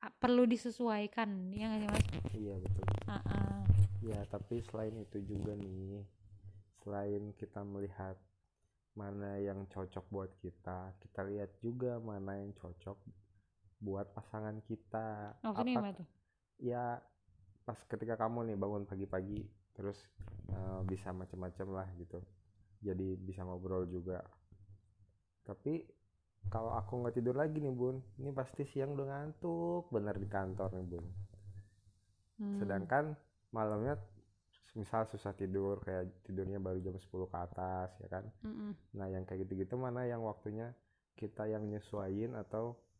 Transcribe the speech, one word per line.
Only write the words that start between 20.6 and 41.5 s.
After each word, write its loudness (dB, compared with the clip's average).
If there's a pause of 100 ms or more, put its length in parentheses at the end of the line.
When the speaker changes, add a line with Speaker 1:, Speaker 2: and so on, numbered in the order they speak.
Speaker 2:
bisa -2
macem-macem -6
lah -2 (160)
gitu. -8 (560)
Jadi 0
bisa -6
ngobrol 0
juga. -4 (1200)
Tapi -2 (640)
kalau 0
aku 0
nggak 2
tidur 4
lagi 2
nih, 2
Bun, 2 (200)
ini -4
pasti -2
siang 0
udah -2
ngantuk -2
bener 2
di -2
kantor 0
nih, -4
Bun. -4 (1300)
Speaker 1:
Hmm. 0
Speaker 2:
Sedangkan 4 (480)
malamnya 2 (800)
misal 0
susah -4
tidur, 0
kayak -2 (160)
tidurnya -2
baru 0
jam -4
sepuluh -6
ke -4
atas, -2
ya -12
kan? -4 (180)
Speaker 1:
Mm-mm. -6 (240)
Speaker 2:
Nah, -2
yang -2
kayak -4
gitu-gitu -2
mana -2
yang 0
waktunya -4 (400)
kita -4
yang 0